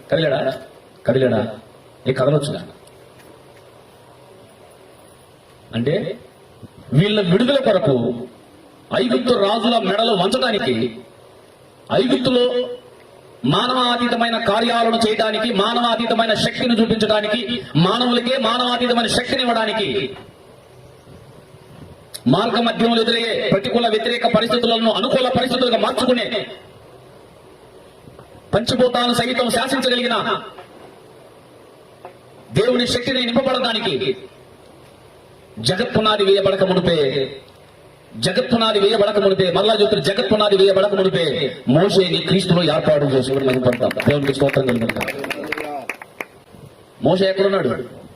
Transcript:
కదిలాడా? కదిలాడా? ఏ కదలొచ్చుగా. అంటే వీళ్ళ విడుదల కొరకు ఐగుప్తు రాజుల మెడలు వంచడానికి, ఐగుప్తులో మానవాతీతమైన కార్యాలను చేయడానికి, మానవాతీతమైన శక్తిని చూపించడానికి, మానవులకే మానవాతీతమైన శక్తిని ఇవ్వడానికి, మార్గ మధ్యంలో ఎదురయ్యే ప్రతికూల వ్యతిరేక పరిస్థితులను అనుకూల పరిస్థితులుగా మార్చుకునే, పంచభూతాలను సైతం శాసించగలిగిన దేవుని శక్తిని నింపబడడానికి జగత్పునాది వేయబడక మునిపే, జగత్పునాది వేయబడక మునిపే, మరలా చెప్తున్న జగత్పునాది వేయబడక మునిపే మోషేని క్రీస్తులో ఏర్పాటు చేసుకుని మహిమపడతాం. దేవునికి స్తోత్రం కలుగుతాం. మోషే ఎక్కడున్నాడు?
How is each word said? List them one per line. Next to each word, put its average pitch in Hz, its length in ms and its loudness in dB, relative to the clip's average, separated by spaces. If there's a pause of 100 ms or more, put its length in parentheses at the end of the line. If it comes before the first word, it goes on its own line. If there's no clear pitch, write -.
(120)
కదిలాడా? 135 420 0 (520)
కదిలాడా? 120 420 0 (600)
ఏ 131 60 2
కదలొచ్చుగా. 139 540 -2 (3000)
అంటే 156 440 -2 (720)
వీళ్ళ 202 380 2
విడుదల 247 240 4
కొరకు 131 720 0 (680)
ఐగుప్తు 247 380 0
రాజుల 220 440 0
మెడలు 214 340 0
వంచడానికి, 185 840 -2 (960)
ఐగుప్తులో 247 720 0 (800)
మానవాతీతమైన 240 920 0
కార్యాలను 226 580 0
చేయడానికి, 220 580 0
మానవాతీతమైన 226 800 0
శక్తిని 233 480 0
చూపించడానికి, 214 800 0 (140)
మానవులకే 240 640 0
మానవాతీతమైన 240 680 0
శక్తిని 247 340 -2
ఇవ్వడానికి, 214 760 -2 (2000)
మార్గ 226 340 0
మధ్యంలో 233 400 0
ఎదురయ్యే 226 520 -2
ప్రతికూల 226 340 0
వ్యతిరేక 240 480 0
పరిస్థితులను 226 560 0
అనుకూల 254 380 0
పరిస్థితులుగా 247 480 0
మార్చుకునే, 233 720 0 (2000)
పంచభూతాలను 240 600 0
సైతం 240 360 -2
శాసించగలిగిన 240 920 -2 (2000)
దేవుని 240 340 2
శక్తిని 254 380 -2
నింపబడడానికి 233 920 -2 (1400)
జగత్పునాది 208 640 0
వేయబడక 196 400 4
మునిపే, 175 760 2 (800)
జగత్పునాది 220 640 0
వేయబడక 208 400 2
మునిపే, 190 320 2
మరలా 202 300 2
చెప్తున్న 202 220 2
జగత్పునాది 202 540 2
వేయబడక 196 360 4
మునిపే 165 640 0 (120)
మోషేని 180 480 2
క్రీస్తులో 175 460 2
ఏర్పాటు 147 420 2
చేసుకుని 135 420 0
మహిమపడతాం. 123 420 0 (200)
దేవునికి 139 240 2
స్తోత్రం 135 340 0
కలుగుతాం. 117 360 -2 (2000)
మోషే 185 220 2
ఎక్కడున్నాడు? 190 440 0 (460)